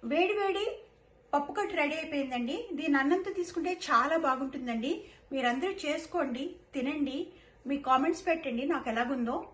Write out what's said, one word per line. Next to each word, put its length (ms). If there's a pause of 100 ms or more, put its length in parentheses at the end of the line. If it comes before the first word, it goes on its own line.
(120)
వేడి 280
వేడి 240 (680)
పప్పు 240
కట్టు 220
రెడీ 200
అయిపోయిందండి. 560 (240)
దీన్ని 220
అన్నంతో 360
తీసుకుంటే 360 (160)
చాలా 360
బాగుంటుందండి. 680 (420)
మీరందరూ 400 (120)
చేసుకోండి, 600 (300)
తినండి, 420 (500)
మీ 100 (120)
కామెంట్స్ 400
పెట్టండి 440
నాకు 200
ఎలాగుందో. 440 (140)